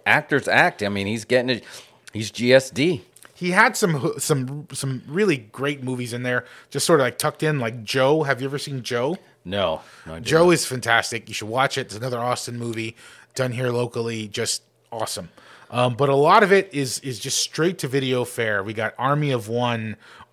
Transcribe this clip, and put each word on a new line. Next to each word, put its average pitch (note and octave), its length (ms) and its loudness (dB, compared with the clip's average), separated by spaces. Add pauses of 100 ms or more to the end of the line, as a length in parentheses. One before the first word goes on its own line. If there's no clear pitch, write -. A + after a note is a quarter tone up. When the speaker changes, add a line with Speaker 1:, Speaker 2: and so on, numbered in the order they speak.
Speaker 1:
actors C3 440 2
act. C3 340 4
I G2+ 60 0
mean, G2+ 180 -2
he's G#2+ 180 -4
getting B2 240 2
it. A#2 160 -2 (480)
He's G#2+ 180 -6
G A#2+ 220 2
S C3 180 6
D. C#3+ 320 0 (300)
Speaker 2:
He F3+ 200 -4
had A3+ 260 4
some, D#3 400 0
some, C3+ 540 -4
some C3 360 -6
really E3+ 300 2
great C3 440 -6
movies B2 300 -6
in A#2+ 100 -6
there, B2 220 -2 (240)
just - 160 -4
sort D#3+ 160 6
of, C3+ 60 4
like, A#2+ 100 -2
tucked - 260 -2
in, D#3 160 0
like A#2 240 -4
Joe. C3+ 420 2
Have C3+ 180 -2
you C3+ 40 -4
ever C#3 120 -6
seen C3+ 240 -8
Joe? B2 340 -4 (300)
Speaker 1:
No, F2+ 340 -2 (240)
no, D#2+ 80 -14
I - 40 -12
didn't. A#2 100 -12
Speaker 2:
Joe D#3+ 240 6
is E3 160 2
fantastic. A#2 600 0
You A2+ 40 -16
should G#2+ 160 -8
watch C3 300 -2
it. B2 80 -6
It's G2+ 100 -14
another B2 220 -8
Austin B2 400 -6
movie A2+ 360 -8 (400)
done B2+ 180 -4
here B2 180 -4
locally. A#2 580 -4
Just A2 340 -6 (300)
awesome. A2 380 -8 (400)
Um, B2 240 2
but C#3 160 2
a C#3 40 4
lot E3 280 8
of F#3+ 100 6
it G3 220 4
is, C#3 240 -4
is B2+ 200 -10
just C3+ 200 -4
straight F3+ 400 -2
to D3 100 -4
video B2+ 380 0
fare. G#2+ 360 -2
We G#2+ 120 -8
got G#2+ 240 -4
Army C#3+ 320 2
of A#2 180 -2
One, A#2 480 -2 (360)